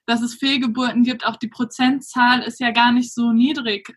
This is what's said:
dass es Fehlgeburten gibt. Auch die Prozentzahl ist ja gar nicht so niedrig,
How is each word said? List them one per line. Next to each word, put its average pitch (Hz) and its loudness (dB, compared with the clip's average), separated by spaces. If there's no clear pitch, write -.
dass 233 0
es 240 -4
Fehlgeburten 247 0
gibt. 233 -2
Auch 226 -4
die 226 -8
Prozentzahl 254 0
ist - -10
ja 240 0
gar 240 4
nicht 247 0
so 233 0
niedrig, 233 0